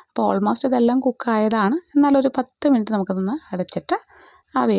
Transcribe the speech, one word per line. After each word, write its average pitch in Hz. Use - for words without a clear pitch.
അപ്പോൾ 226
almost 208
ഇതെല്ലാം 247
കുക്കായതാണ്, 220
എന്നാലൊരു 277
പത്ത് -
മിനിറ്റ് 220
നമുക്കതൊന്ന് 190
അടച്ചിട്ട് 180
ആവി 240